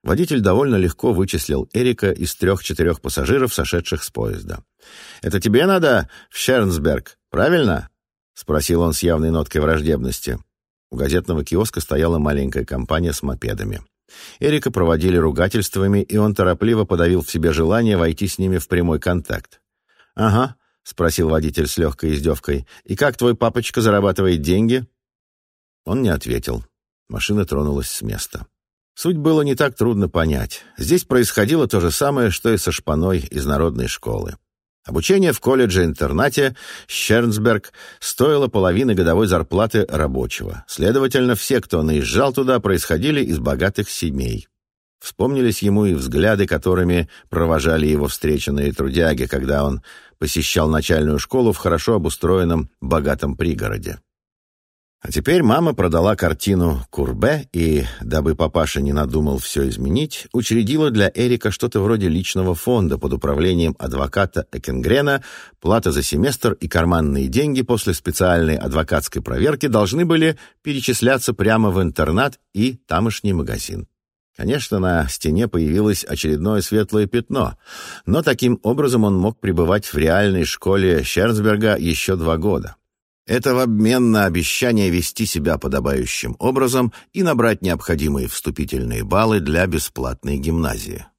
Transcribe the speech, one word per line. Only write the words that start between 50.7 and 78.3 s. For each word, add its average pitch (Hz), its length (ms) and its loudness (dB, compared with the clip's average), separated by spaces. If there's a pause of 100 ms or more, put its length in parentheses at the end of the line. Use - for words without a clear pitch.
школу 123 320 2
в - 60 -2
хорошо 85 380 0
обустроенном, 85 760 0 (100)
богатом 69 560 -2
пригороде. 53 640 -4 (1000)
А - 120 -10
теперь 156 320 2
мама 135 320 2
продала 90 400 2
картину 82 720 0
Курбе 120 640 -2
и, 78 320 0 (160)
дабы 71 320 0
папаша 78 480 -2
не 71 120 -2
надумал 73 440 0
всё 69 320 -4
изменить, 78 640 -4
учредила 120 560 0
для 104 240 2
Эрика 120 380 0
что-то 113 300 -2
вроде 104 280 2
личного 92 460 0
фонда 92 420 0
под 67 160 -4
управлением 80 640 0
адвоката 69 720 -4
Экенгрена. 131 720 0 (380)
Плата 95 300 2
за 69 100 0
семестр 110 520 0
и - 140 -6
карманные 78 600 0
деньги 131 340 0
после 113 320 0
специальной 82 640 2
адвокатской 73 640 -2
проверки 139 460 0
должны 113 360 2
были 160 340 2 (260)
перечисляться 127 720 0
прямо 107 340 2
в 92 100 2
интернат 85 600 0 (160)
и 120 180 -2 (140)
тамошний 101 460 -2
магазин. 64 540 -6 (480)
Конечно, 113 440 -2
на 85 300 2
стене 82 380 -2
появилось 87 560 0
очередное 82 580 -2
светлое 107 440 0
пятно, 120 500 -4 (520)
но 156 160 2
таким 123 400 2